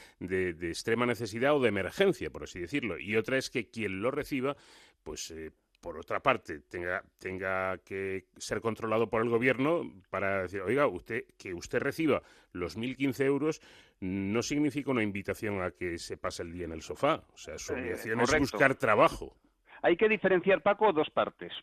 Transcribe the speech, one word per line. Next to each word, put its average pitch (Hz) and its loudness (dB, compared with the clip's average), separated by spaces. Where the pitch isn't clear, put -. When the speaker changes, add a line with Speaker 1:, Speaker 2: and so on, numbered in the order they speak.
Speaker 1:
de, 90 0
de 85 -6
extrema 113 0
necesidad 120 0
o 147 2
de 123 6
emergencia, 101 2
por - -10
así - -10
decirlo. 101 -4
Y 98 -2
otra 120 2
es 131 -2
que 123 -4
quien 98 -4
lo 117 0
reciba, 139 -2
pues, - -10
eh, 80 -10
por 80 -10
otra 98 -4
parte, 107 2
tenga, 90 -4
tenga 92 -2
que 95 -6
ser 107 -4
controlado 110 0
por 113 2
el 120 2
gobierno 127 4
para 98 0
decir, 95 -6
"Oiga, 127 4
usted, 110 -4
que 98 -10
usted 87 -4
reciba 135 2
los 87 -4
mil 123 -4
quince 135 0
euros 143 0
no 98 0
significa 143 0
una 123 2
invitación 101 -2
a 90 -2
que 85 -6
se - -10
pase 92 -6
el 85 -10
día 87 -6
en 82 -6
el 80 -8
sofá". 139 0
O - -20
sea, - -12
su - -8
Speaker 2:
Eh, - -2
Speaker 1:
obligación 117 -2
es 120 4
Speaker 2:
correcto. 143 4
Speaker 1:
buscar 135 4
trabajo. 117 2
Speaker 2:
Hay 170 4
que 220 4
diferenciar, 190 4
Paco, 202 4
dos 151 2
partes. - -2